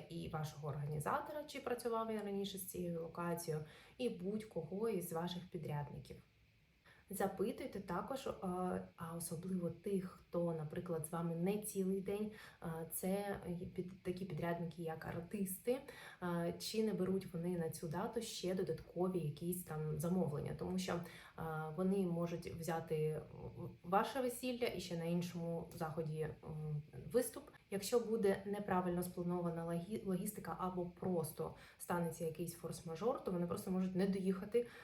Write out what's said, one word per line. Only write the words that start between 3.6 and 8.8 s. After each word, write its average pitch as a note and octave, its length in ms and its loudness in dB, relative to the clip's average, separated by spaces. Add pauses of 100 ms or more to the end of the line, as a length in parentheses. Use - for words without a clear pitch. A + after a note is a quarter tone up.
і B3 100 2
будь-кого F#3+ 800 -2
із F#3 240 0
ваших E3+ 380 -2
підрядників. D3 680 -4 (920)
Запитуйте G3 720 0
також, G3+ 460 -2
е, - 60 0 (640)